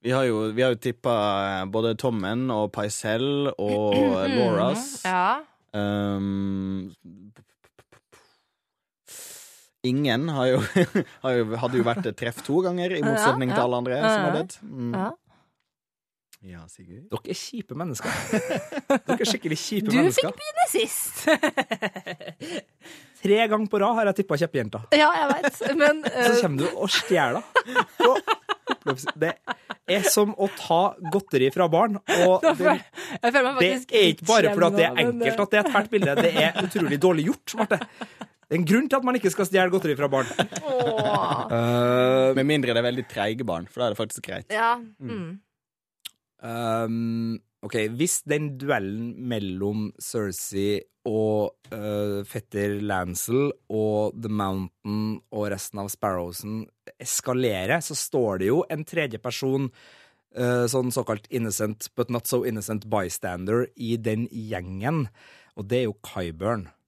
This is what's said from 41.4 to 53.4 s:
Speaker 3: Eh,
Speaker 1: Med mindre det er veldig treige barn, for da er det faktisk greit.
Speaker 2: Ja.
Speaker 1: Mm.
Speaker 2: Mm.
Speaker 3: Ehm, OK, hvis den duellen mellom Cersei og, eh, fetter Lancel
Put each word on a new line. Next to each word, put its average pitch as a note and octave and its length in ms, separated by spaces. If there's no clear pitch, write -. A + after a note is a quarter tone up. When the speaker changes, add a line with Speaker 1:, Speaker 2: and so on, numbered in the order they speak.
Speaker 3:
Eh, B2 880
Speaker 1:
Med C3+ 160
mindre B2+ 240
det A#2 80
er B2 80
veldig B2 160
treige A2+ 400
barn, F2 240
for - 80
da B2 80
er G#2 80
det A#2 80
faktisk - 240
greit. F#2+ 240
Speaker 2:
Ja. A3+ 240
Speaker 1:
Mm. - 80
Speaker 2:
Mm. F#3+ 320
Speaker 3:
Ehm, A2+ 960
OK, G#2+ 160
hvis D3+ 320
den D3 320
duellen A#2 560
mellom G2+ 640
Cersei G2+ 880
og, G#2+ 480
eh, G#2 520
fetter G2+ 600
Lancel G2+ 680